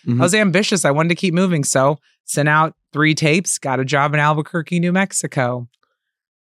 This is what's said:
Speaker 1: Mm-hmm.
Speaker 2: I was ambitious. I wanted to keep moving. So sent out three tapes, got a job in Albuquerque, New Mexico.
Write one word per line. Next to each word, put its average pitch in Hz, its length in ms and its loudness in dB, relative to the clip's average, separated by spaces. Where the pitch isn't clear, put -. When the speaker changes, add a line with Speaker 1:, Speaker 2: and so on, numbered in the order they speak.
Speaker 1:
Mm-hmm. 120 140 0
Speaker 2:
I - 20 4
was 175 100 2
ambitious. 208 520 2
I 147 60 4
wanted 160 180 0
to 175 60 0
keep 175 180 -2
moving. 175 300 0
So 139 360 0
sent 143 240 -2
out 156 260 2
three 156 220 2
tapes, 160 420 0
got 131 220 -4
a 131 60 -2
job 143 280 0
in 151 60 0
Albuquerque, 151 600 -2
New 175 140 0
Mexico. 131 720 -4